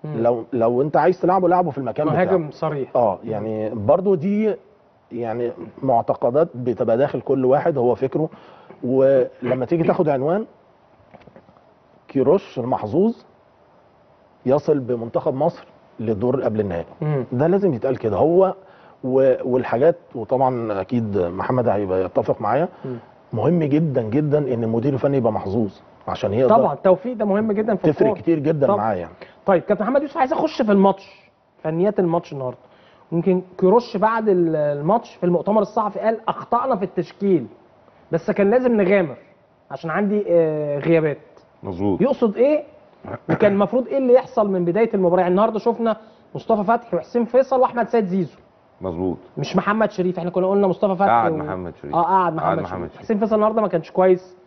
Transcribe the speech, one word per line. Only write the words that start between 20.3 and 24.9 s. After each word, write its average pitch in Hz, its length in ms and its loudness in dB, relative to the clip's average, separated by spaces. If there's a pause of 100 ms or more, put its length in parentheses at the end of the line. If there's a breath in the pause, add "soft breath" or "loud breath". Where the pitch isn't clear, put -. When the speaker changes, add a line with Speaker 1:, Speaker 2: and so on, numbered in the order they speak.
Speaker 2:
اكيد 107 360 -2
محمد 95 500 -2
هيبقى 95 380 0
يتفق 120 360 -2
معايا، 127 280 0 (160 loud breath)
Speaker 1:
مم. 127 100 -10 (380 loud breath)
Speaker 2:
مهم 160 300 0
جدًا 143 380 0
جدًا 139 360 0 (160)
ان 117 100 -4
المدير 117 300 -2